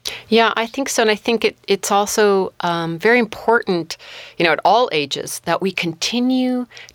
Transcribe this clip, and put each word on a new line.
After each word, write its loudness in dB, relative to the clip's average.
Yeah, 4
I -2
think -6
so. 0
And 4
I 2
think -2
it, 0
it's 0
also, 2
um, -4
very 4
important, -2
you 2
know, 4
at 0
all 4
ages, -4
that -2
we -2
continue -2